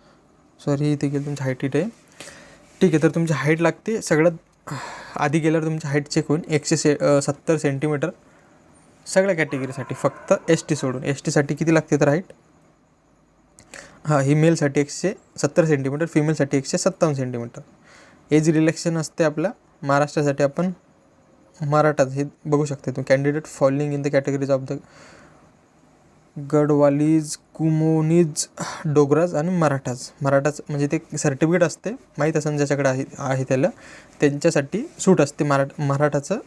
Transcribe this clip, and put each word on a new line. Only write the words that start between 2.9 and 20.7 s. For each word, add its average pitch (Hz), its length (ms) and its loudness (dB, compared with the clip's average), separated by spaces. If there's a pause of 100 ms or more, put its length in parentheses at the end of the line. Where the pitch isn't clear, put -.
आहे, 147 80 2
तर 165 60 6
तुमची 165 240 0
हाईट 147 280 0
लागते. 175 420 -2
सगळ्यात 165 720 0 (440)
आधी 147 220 0
गेल्यावर 156 280 0
तुमची 160 220 -6
हाईट 147 200 -2
चेक 156 200 -2
होईल, 151 200 0
एकशे 151 280 0
से-, 147 280 2
अ, 143 180 4
सत्तर 156 340 -2
सेंटीमीटर 147 540 -2 (960)
सगळ्या 190 280 2
कॅटेगरीसाठी, 131 600 -4
फक्त - 400 -2 (140)
एसटी 160 280 2
सोडून. 131 280 -4
एसटीसाठी 143 500 -2
किती 160 200 0
लागते 151 260 0
तर 147 80 2
हाईट? 143 160 2 (1800)
हां, 151 180 2
ही 139 120 2
मेलसाठी 151 460 2
एकशे - 340 -2 (220)
सत्तर 156 280 2
सेंटीमीटर, 143 420 0
फिमेलसाठी 151 500 0
एकशे 139 220 -2
सत्तावन्न 165 380 0
सेंटीमीटर. 123 440 -6 (680)
एज 156 200 4
रिलॅक्सेशन 160 460 2
असते 160 280 -2
आपल्या 156 260 0 (320)
महाराष्ट्रासाठी, 143 600 0
आपण 165 280 0 (960)